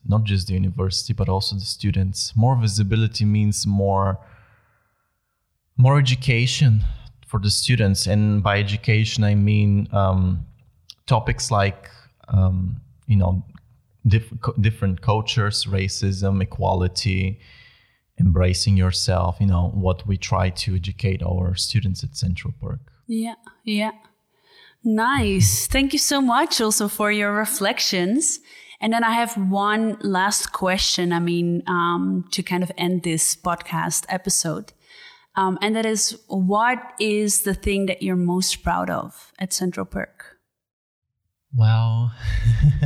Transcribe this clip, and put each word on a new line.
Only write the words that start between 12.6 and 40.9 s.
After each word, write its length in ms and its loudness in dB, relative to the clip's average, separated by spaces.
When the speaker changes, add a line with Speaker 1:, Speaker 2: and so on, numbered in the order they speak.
Speaker 1:
you 80 4
know, 280 2
diff-, 340 2
co-, 180 -4
different 420 0
cultures, 640 0
racism, 760 -2
equality, 1000 -2
embracing 580 4
yourself, 640 0
you 80 2
know, 260 2
what 320 -2
we 120 -2
try 320 -2
to 260 -4
educate 480 -2
our 320 -2
students 480 -2
at 120 -10
Central 460 -4
Perk. 180 -8
Speaker 2:
Yeah, 280 -6
yeah. 260 -2
Nice. 800 2
Speaker 1:
Mm-hmm. 80 -6
Speaker 2:
Thank 220 2
you 60 0
so 220 0
much 400 2
also 260 0
for 240 -2
your 220 0
reflections. 1080 -2
And 120 -2
then 100 0
I 100 2
have 240 -2
one 640 0
last 500 0
question, 640 0
I 60 0
mean, 480 0
um, 640 -2
to 120 -4
kind 200 -2
of 140 -4
end 260 -2
this 320 -2
podcast 720 -4
episode. 640 -4
Um, 260 0
and 140 0
that 100 -2
is, 420 -2
what 520 0
is 420 0
the 120 -2
thing 340 -2
that 160 -6
you're 140 -2
most 440 0
proud 280 -2
of 500 -8
at 140 -6
Central 320 -4
Perk? 520 -12